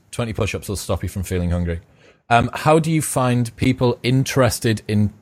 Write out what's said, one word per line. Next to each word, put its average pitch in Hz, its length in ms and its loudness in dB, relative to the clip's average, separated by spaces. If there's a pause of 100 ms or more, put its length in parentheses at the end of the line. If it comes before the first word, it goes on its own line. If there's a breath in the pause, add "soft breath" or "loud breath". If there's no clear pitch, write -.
(100)
Twenty 117 240 -6
push-ups 98 340 -4
will 101 80 -6
stop - 280 -4
you 92 40 -4
from 95 140 -6
feeling 87 300 -2
hungry. 87 280 -2 (480 soft breath)
Um, 120 240 2
how 156 280 4
do 160 100 0
you 160 100 2
find 123 560 0
people 127 460 2
interested 123 840 2
in 104 340 2